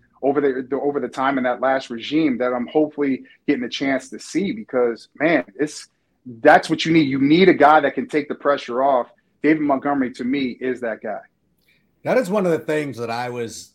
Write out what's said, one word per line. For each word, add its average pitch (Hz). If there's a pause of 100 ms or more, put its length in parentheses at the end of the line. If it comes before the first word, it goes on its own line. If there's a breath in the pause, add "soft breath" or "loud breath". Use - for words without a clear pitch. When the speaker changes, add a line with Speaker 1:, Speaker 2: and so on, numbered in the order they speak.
(220)
Speaker 1:
over 139
the, 131
the, 135
over 143
the 123
time 135
in 123
that 123
last 131
regime 123
that 123
I'm 123
hopefully 147 (240 loud breath)
getting 127
a 120
chance 135
to -
see, 180
because, 117
man, 151 (120)
it's, - (520)
that's 151
what 156
you 160
need. 160
You 135
need 165
a 165
guy 147
that 139
can 123
take 147
the 127
pressure 135
off. 135 (340)
David 151
Montgomery, 139
to 127
me, 131
is 123
that 113
guy. 104 (840)
Speaker 2:
That 170
is 226
one 202
of 170
the 156
things 151
that 117
I 120
was, 120